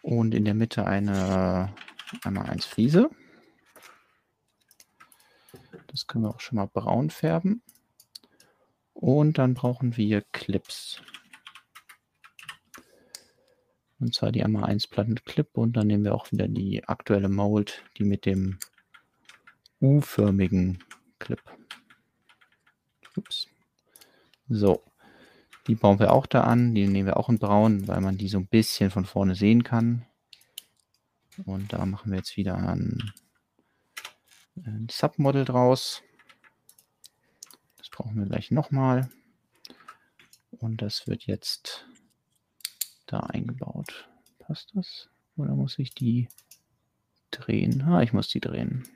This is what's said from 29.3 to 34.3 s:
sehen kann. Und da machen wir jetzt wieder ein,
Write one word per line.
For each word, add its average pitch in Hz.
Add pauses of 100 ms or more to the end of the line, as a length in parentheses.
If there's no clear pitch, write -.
sehen 110
kann. 120 (1400)
Und 95
da 92
machen 98
wir 92
jetzt -
wieder 95
ein, 92 (1500)